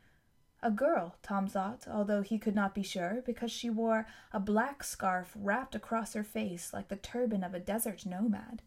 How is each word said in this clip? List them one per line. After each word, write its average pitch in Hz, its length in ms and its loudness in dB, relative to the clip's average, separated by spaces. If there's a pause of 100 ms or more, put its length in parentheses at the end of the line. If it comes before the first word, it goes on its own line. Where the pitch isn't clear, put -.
(600)
A 240 80 2
girl, 220 520 2
Tom 196 260 0
thought, 202 400 -2
although 208 340 2
he 214 160 0
could 208 180 0
not 196 200 2
be 202 80 0
sure, 190 420 -2
because 233 260 -2
she - 180 -4
wore 220 360 4 (280)
a 214 80 0
black 220 420 2
scarf 180 500 0
wrapped 214 400 0
across 220 380 -2
her 214 140 -4
face 202 480 -4
like 202 160 -6
the 196 80 -6
turban 220 480 0
of 185 80 -6
a 180 80 -4
desert 202 440 -2
nomad. 202 600 0